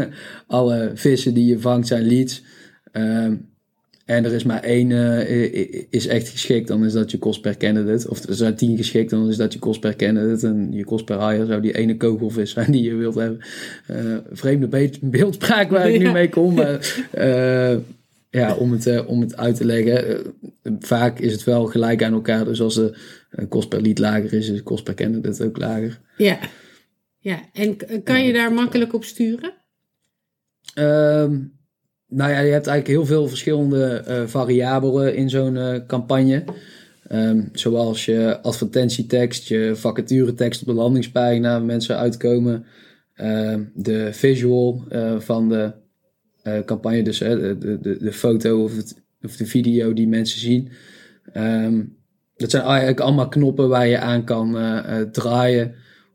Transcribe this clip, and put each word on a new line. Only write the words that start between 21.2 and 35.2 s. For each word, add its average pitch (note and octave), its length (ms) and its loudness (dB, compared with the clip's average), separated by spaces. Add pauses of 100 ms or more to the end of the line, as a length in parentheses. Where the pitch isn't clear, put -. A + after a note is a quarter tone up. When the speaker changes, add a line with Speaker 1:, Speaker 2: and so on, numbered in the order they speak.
Speaker 1:
het G#2+ 120 -6
wel A#2+ 220 2
gelijk A2+ 380 0
aan A2+ 100 0
elkaar. A2 320 0
Dus A#2 160 -2
als A2 140 0
de, A2 220 0 (320)
eh, - 200 -8
kost A2 200 -2
per G#2 120 -2
lead G#2+ 180 2
lager G#2+ 340 0
is, A2 160 0
is G#2 60 -2
de G2+ 80 -6
kost A2 200 -4
per G2+ 100 -8
candidate A2 520 -4
ook A2 120 -4
lager. A2+ 420 -6 (180)
Speaker 2:
Ja. G3 220 2 (800)
Ja, F#3 200 -6 (140)
en G#3 220 -2
k-, - 100 -14 (180)
kan B3+ 160 2
Speaker 1:
Ja, C4 60 2
Speaker 2:
je B3 80 2
daar A#3 100 2
Speaker 1:
dat A3+ 80 0
is A#3 80 2
Speaker 2:
makkelijk A#3+ 340 0
op A3+ 100 -2
sturen? A#3+ 500 -4 (1200)
Speaker 1:
Ehm, D3+ 680 2 (680)
nou C#3 240 -2
ja, C#3 80 0
je C#3+ 120 4
hebt C#3+ 160 2
eigenlijk C#3+ 200 0
heel D3 180 2
veel D3 220 2
verschillende, C#3 580 0
eh, B2 400 -4
variabelen C3 880 2
in C3+ 140 0